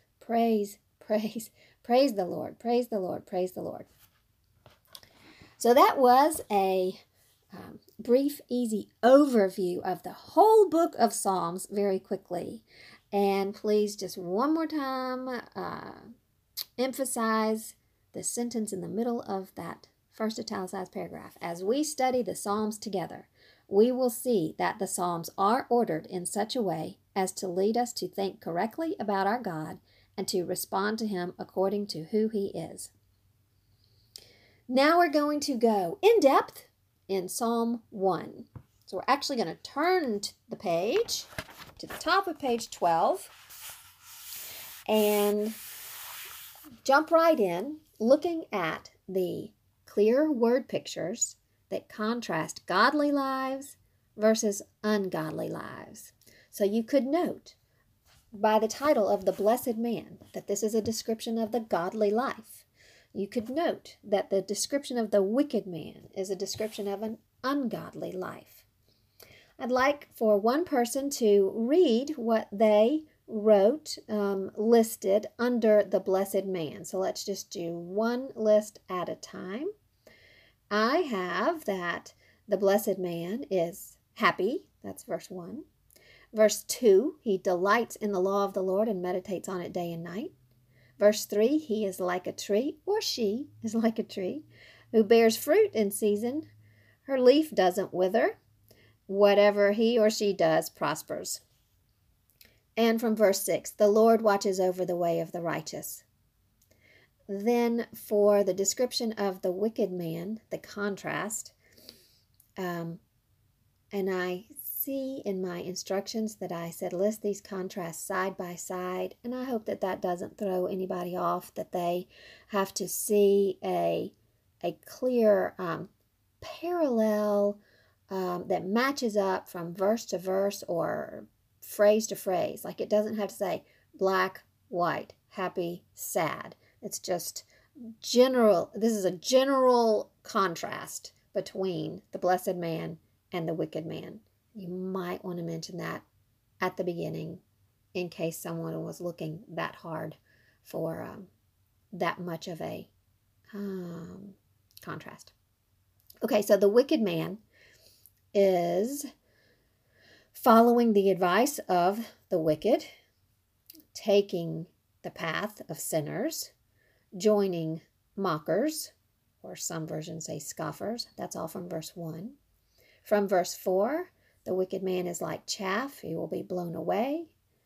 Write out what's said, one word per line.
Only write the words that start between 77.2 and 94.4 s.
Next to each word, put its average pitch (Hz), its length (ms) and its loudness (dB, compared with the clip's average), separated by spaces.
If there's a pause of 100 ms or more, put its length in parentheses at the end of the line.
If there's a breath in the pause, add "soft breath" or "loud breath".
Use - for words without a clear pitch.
just 196 260 -8
do 170 260 -8
one 226 600 -4
list 214 420 2 (100)
at 180 200 -6
a 156 80 -8
time. 196 520 -10 (1040 soft breath)
I 220 280 2
have 233 640 -2
that 175 500 -6 (320 soft breath)
the 190 120 0
blessed 196 400 2
man 180 520 -6
is 170 460 -2 (180)
happy. 202 520 0 (180)
That's 190 200 -14
verse 170 260 -8
one. 185 340 -14 (680 soft breath)
Verse 214 300 2
two, 220 580 4
he 196 180 0
delights 202 580 0
in 208 160 -4
the 190 80 0
law 196 240 2
of 190 80 -2
the 190 100 -4
Lord 190 260 0
and 190 120 -4
meditates 180 480 -6
on 185 120 -6
it 175 120 -10
day 175 180 -6
and 165 140 -10
night. 196 280 -10 (640 soft breath)
Verse 208 260 4
three, 233 340 2
he 214 260 -4
is 190 140 -4
like 180 280 -4
a - 60 -8
tree, 240 540 -2
or 415 140 0
she 240 480 -2 (140)
is 220 120 -6
like 226 240 0
a 220 60 -4
tree, 220 400 -8 (480 loud breath)